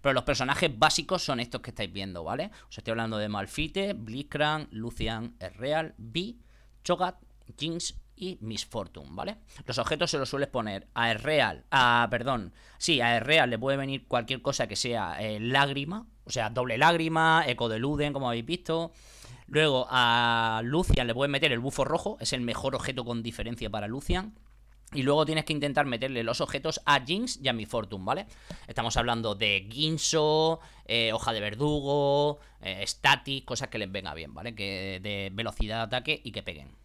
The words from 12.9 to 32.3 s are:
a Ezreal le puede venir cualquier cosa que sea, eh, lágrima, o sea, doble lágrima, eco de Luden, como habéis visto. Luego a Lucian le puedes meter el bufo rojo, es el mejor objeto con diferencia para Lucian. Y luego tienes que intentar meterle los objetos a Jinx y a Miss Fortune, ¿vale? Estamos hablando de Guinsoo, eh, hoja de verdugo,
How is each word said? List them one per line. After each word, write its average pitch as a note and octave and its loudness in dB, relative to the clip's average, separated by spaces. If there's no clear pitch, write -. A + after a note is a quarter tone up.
a A#2 4
Ezreal C3 4
le A2 -2
puede C3+ 0
venir C3+ -6
cualquier B2 -2
cosa C3 0
que G2+ -6
sea, G2 -2
eh, G#2+ -4
lágrima, C#3 0
o - -16
sea, A2 -2
doble A#2+ -2
lágrima, D#3+ 6
eco A#2+ 0
de A2 0
Luden, C#3+ 0
como C3+ -2
habéis A#2 -2
visto. E3 -4
Luego C#3+ 4
a A#2 4
Lucian C3 2
le A#2 0
puedes C#3 2
meter C#3+ 2
el A#2 2
bufo C3+ -2
rojo, E3+ 0
es A2 -2
el B2+ -2
mejor A#2+ -2
objeto B2+ -4
con A#2 -4
diferencia A2+ -6
para G#2 -4
Lucian. F3+ -2
Y C3+ 0
luego D3 6
tienes D#3 0
que - -4
intentar C#3+ 2
meterle B2 -2
los A2+ -2
objetos D3 -2
a C#3+ 4
Jinx F#3+ -4
y C3 2
a A#2+ 2
Miss A2 -4
Fortune, G2+ -4
¿vale? D#3 -2
Estamos A#2 -4
hablando A#2 0
de G2 2
Guinsoo, D#3 2
eh, A2+ 2
hoja A2+ 0
de G#2+ -2
verdugo, C#3+ 2